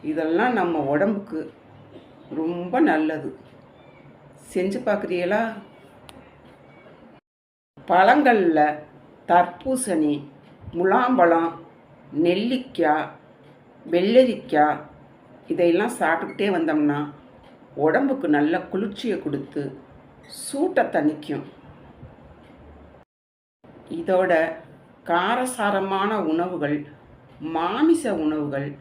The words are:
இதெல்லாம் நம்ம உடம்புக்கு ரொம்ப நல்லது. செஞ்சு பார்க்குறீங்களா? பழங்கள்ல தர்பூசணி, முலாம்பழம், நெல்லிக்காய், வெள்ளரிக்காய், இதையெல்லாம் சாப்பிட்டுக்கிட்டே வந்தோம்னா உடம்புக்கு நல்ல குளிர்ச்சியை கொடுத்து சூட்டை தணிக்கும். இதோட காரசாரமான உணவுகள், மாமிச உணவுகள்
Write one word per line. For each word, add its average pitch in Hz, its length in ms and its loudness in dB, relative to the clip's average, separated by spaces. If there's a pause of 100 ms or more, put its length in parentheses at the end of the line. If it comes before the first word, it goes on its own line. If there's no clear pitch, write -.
இதெல்லாம் 165 580 0
நம்ம 170 220 -2 (120)
உடம்புக்கு 190 460 -2 (920)
ரொம்ப 175 480 -4
நல்லது. 156 500 0 (1200)
செஞ்சு 196 340 -2
பார்க்குறீங்களா? 190 560 -2 (2500)
பழங்கள்ல 196 720 4 (680)
தர்பூசணி, 175 880 0 (580)
முலாம்பழம், 180 760 2 (760)
நெல்லிக்காய், 175 840 0 (760)
வெள்ளரிக்காய், 180 1000 2 (640)
இதையெல்லாம் 175 520 2
சாப்பிட்டுக்கிட்டே 165 500 0
வந்தோம்னா 151 500 0 (760)
உடம்புக்கு 170 520 0
நல்ல 151 340 2
குளிர்ச்சியை 202 600 -4
கொடுத்து 147 400 -6 (760)
சூட்டை 302 460 -2
தணிக்கும். 151 600 -2 (2500)
இதோட 175 420 0 (720)
காரசாரமான 202 1120 0 (140)
உணவுகள், 165 440 -2 (760)
மாமிச 226 500 2 (120)
உணவுகள் 151 520 -2 (140)